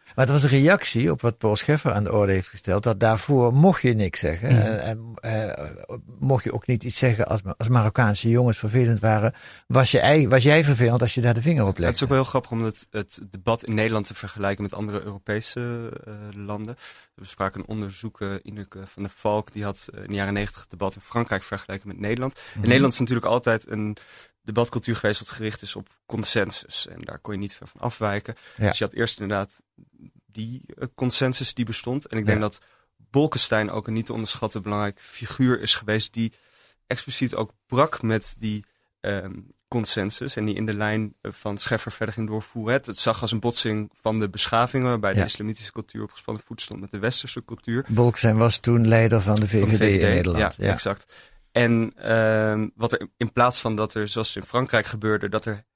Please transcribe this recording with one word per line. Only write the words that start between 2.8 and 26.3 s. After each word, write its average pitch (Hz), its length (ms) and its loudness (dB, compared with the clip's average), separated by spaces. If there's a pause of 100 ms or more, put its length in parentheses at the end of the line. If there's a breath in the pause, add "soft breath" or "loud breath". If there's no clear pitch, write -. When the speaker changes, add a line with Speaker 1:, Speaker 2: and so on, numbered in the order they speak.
Speaker 1:
dat 107 180 0
daarvoor 120 540 4
mocht 165 280 6
je 123 120 4
niks 101 260 0
zeggen. 92 340 2
Speaker 2:
Mhm. 113 80 8
Speaker 1:
En, 110 200 0
en, 113 320 -8 (400)
eh, - 420 -12 (220)
mocht 135 260 2
je 113 80 -4
ook - 140 -6
niet 123 180 0
iets 123 140 -2
zeggen 120 300 4
als, 107 120 0 (180)
als 113 100 -4
Marokkaanse 113 600 4
jongens 117 300 4
vervelend 117 420 2
waren, 107 340 2 (320 loud breath)
was 127 240 4
je 123 100 4
ei-, 139 280 6
was 127 140 6
jij 147 220 6
vervelend 120 380 4
als 113 120 0
je 127 60 -2
daar 117 140 4
de 117 80 -2
vinger 151 200 2
op 98 160 0
legde. 85 40 0
Speaker 3:
Ja, 85 60 2
het 120 80 0
is - 60 0
ook 123 60 0
wel 135 100 4
heel 131 100 2
grappig - 220 -2
om 113 120 -2
het, 110 280 -4
het - 300 -8 (100)
debat 113 340 -2
in 110 100 -4
Nederland 107 320 0
te 104 80 -10
vergelijken 101 480 -4
met 98 120 -6
andere 104 280 -6
Europese, 110 880 -6 (140)
eh, 107 80 -16 (320)
landen. 107 320 -8 (380 loud breath)
We 95 100 -20
spraken 95 360 -6
een - 60 -10
onderzoeker, 101 800 -8
Ineke 98 420 -16
van - 160 -12
der 98 120 -8
Valk, 107 380 -2
die 104 120 -8
had, - 300 -8
eh, 101 80 -16
in 101 60 -14
de 101 60 -6
jaren 98 200 -2
negentig 101 260 -4
het - 100 -20
debat 95 240 -4
in 98 60 -18
Frankrijk 113 420 -4
vergeleken 98 460 -10
met 92 120 -14
Nederland. 120 340 -4
Speaker 1:
Mhm. - 280 -20
Speaker 3:
In 107 60 2
Nederland 131 240 6
is - 60 4
natuurlijk 120 280 0
altijd 117 440 2
een 107 260 -4 (460 loud breath)
debatcultuur 117 540 -2
geweest 107 240 0
wat - 100 -8
gericht 107 320 -8
is - 140 -8
op 101 120 -16 (180)
consensus. - 800 -4